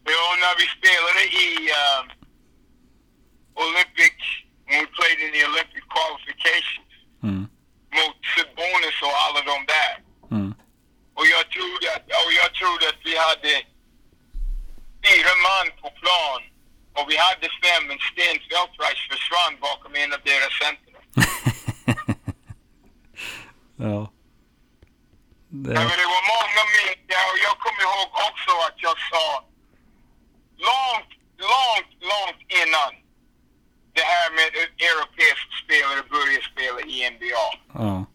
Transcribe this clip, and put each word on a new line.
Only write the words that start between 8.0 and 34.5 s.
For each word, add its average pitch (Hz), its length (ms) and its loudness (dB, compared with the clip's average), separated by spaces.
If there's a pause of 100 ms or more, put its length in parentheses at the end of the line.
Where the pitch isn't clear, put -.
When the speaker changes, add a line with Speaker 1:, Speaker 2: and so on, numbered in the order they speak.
Speaker 1:
Sabonis 170 720 -2
och 143 180 0
alla 156 160 0 (120)
de 139 40 0 (200)
där. - 180 0 (420)
Speaker 2:
Mm. 101 180 -4 (600)
Speaker 1:
Och - 200 2
jag 165 100 2 (100)
trodde - 400 -6
att, - 100 -10 (200)
och - 160 0
jag 175 180 2
trodde 175 300 0
att - 200 -8
vi 165 60 -2 (140)
hade 151 240 -2 (1500)
fyra 185 260 6 (140)
man 185 200 2 (160)
på 147 60 -14 (140)
plan. 160 400 0 (540)
Och 143 140 -2
vi 156 60 2 (100)
hade 180 200 0 (160)
fem, 170 260 4
men 139 100 -8 (120)
Sten 170 280 0 (100)
Feldreich 165 520 -2 (120)
försvann 160 420 0 (120)
bakom 143 280 -8
en 147 220 -2
av 143 40 -10 (100)
deras 139 320 2
centra. - 420 -6
Speaker 2:
<laughs> - 80 -20 (2750)
Ja. 104 360 -6 (1500)
Det 127 140 -4
Speaker 1:
Ja, - 120 2
men 175 140 0
det 175 140 2
var - 80 0 (120)
många 214 260 0 (140)
minuter, - 540 0
och 185 180 -2
jag - 160 0
kommer - 240 -2
ihåg 196 200 -2 (200)
också - 240 -2 (140)
att - 200 -8
jag 165 100 2 (140)
sa 160 160 0 (1400)
långt, 254 420 -2 (420)
långt, 240 400 2 (200)
långt 190 280 -4 (220)
innan 147 280 2 (1040)
det 156 180 2
här 170 140 2 (100)
med 160 100 2 (420)